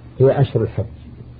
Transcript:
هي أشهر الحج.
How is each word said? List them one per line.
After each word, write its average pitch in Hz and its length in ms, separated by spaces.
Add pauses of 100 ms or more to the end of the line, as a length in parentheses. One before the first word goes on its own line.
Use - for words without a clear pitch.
(200)
هي 131 220
أشهر 113 220
الحج. 98 220 (540)